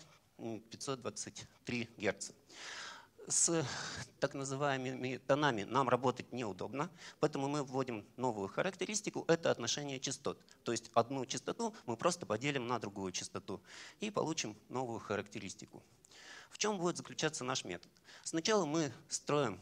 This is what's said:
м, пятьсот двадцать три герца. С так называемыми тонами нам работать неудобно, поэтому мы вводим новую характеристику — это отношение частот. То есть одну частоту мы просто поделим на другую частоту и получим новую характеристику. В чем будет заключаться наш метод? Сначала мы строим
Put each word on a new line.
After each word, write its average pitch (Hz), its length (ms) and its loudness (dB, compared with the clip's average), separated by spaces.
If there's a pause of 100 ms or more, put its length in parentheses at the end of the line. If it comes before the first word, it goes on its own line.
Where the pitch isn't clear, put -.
(360)
м, 113 240 -6
пятьсот 127 400 -8
двадцать 113 460 -8 (180)
три 120 320 -2
герца. - 380 -2 (920)
С 165 380 4 (560)
так - 140 0
называемыми 131 800 0 (100)
тонами 139 360 6
нам 123 260 4
работать 123 460 4
неудобно, 110 560 -4 (280)
поэтому 143 300 2
мы 143 160 2
вводим 127 400 -2 (140)
новую 110 300 0
характеристику — - 760 -2
это 165 240 6
отношение 131 500 -2
частот. - 380 -4 (260)
То 120 80 0
есть - 200 -4
одну 123 320 4
частоту - 500 -4 (120)
мы 117 100 0
просто 180 300 0
поделим 123 400 0
на 123 120 0
другую 101 320 -4
частоту - 520 -6 (380)
и 214 100 -4
получим 151 440 -2 (140)
новую 123 320 -4
характеристику. 101 800 -6 (680)
В - 80 -16
чем 208 200 0
будет 165 200 2
заключаться 143 440 -2
наш 131 220 0
метод? 87 260 -6 (320)
Сначала 220 440 4
мы 147 260 2 (160)
строим 135 540 2